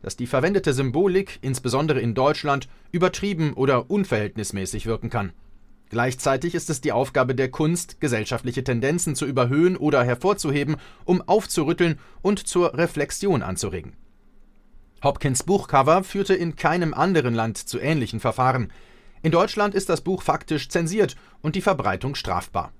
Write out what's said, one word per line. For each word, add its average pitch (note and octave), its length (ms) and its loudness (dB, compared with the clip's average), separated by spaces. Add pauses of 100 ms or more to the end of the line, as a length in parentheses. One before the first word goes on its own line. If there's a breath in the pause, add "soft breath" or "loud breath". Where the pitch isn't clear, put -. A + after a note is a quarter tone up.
dass - 140 -10
die B2 100 -6
verwendete D#3 460 2
Symbolik, E3 680 0
insbesondere C3+ 580 0
in A2+ 140 -2
Deutschland, C#3 540 0 (220 soft breath)
übertrieben F3+ 640 0
oder B2+ 380 2
unverhältnismäßig G#2+ 960 -2
wirken A2+ 240 -4
kann. G2+ 240 -4 (560)
Gleichzeitig C3 640 0
ist E3 160 -4
es D3+ 100 -4
die D3 100 -2
Aufgabe B2+ 460 0
der C3 140 0
Kunst, D#3+ 500 -2
gesellschaftliche B2 640 -2
Tendenzen C#3 500 0
zu D3 120 -4
überhöhen C#3 500 2
oder D3 260 2
hervorzuheben, D3 760 0 (260 loud breath)
um F3+ 240 2
aufzurütteln E3+ 720 2 (220 loud breath)
und G3 260 0
zur F3 260 2
Reflexion D#3+ 680 0
anzuregen. F2+ 500 -6 (1120)
Hopkins C#3 400 0
Buchcover D3+ 580 4
führte F#3+ 320 0
in E3+ 220 -2
keinem E3 380 0
anderen D3 400 2
Land A2+ 240 -2
zu - 200 -8
ähnlichen C3+ 400 -2
Verfahren. B2 540 0 (500 soft breath)
In D#3+ 80 2
Deutschland G#3 440 2
ist F#3+ 140 -2
das E3+ 120 2
Buch F#3 220 -2
faktisch D3+ 480 -2
zensiert F3 440 0 (260 soft breath)
und D#3 140 -4
die F#3+ 80 -2
Verbreitung A2+ 540 0
strafbar. - 640 -4